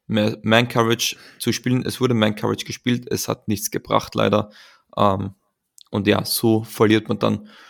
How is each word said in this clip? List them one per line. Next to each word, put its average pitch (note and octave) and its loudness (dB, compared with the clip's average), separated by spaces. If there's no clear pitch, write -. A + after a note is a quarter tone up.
mehr G#2+ 0
Man-Coverage A#2 2
zu A#2 0
spielen, B2+ -2
es - -6
wurde B2 2
Man-Coverage G#2+ 0
gespielt, B2 -4
es - -4
hat - -6
nichts G#2 -4
gebracht, - -2
leider. G#2+ 0
Ähm, G2+ 0
und G2+ -2
ja, G2+ 4
so A2+ 0
verliert A2 2
man G#2+ -4
dann G#2+ -2